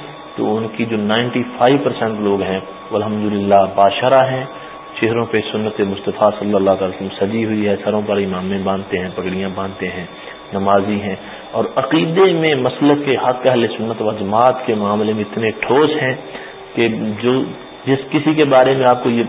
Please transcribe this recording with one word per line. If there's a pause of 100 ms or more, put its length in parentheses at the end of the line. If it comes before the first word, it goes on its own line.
(360)
تو
ان
کی
جو
نائنٹی (140)
فائیو
پرسینٹ
لوگ
ہیں (320)
وہ
الحمدللہ (140)
باشرہ
ہیں، (540)
چہروں
پہ (100)
سنت
مصطفیٰ (100)
صلی
اللہ
علیہ
وسلم (120)
سجی
ہوئی
ہے،
سروں
پر
امامیں
باندھتے
ہیں،
پگڑیاں
باندھتے
ہیں، (480)
نمازی
ہیں، (360)
اور (100)
عقیدے
میں
مسلک
کے
حق
اہل (100)
سنت
و
جماعت
کے
معاملے
میں
اتنے
ٹھوس (120)
ہیں (600)
کہ (340)
جو، (420)
جس (140)
کسی
کے
بارے
میں
آپ
کو
یہ